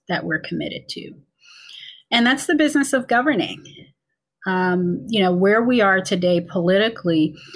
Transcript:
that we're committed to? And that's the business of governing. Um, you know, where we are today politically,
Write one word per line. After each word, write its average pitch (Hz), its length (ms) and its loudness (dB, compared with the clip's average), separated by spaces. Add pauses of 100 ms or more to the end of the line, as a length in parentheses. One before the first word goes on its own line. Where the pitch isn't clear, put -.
that 175 160 -4
we're 160 160 -4
committed - 480 -10
to? - 240 -14 (1000)
And 240 160 2
that's 262 200 0
the 349 100 0
business 294 380 0
of 254 160 -2
governing. 240 520 0 (840)
Um, 180 640 -2
you 220 120 0
know, 180 120 2
where 202 280 4
we 247 200 2
are 190 180 4
today 180 400 0
politically, 175 960 0 (200)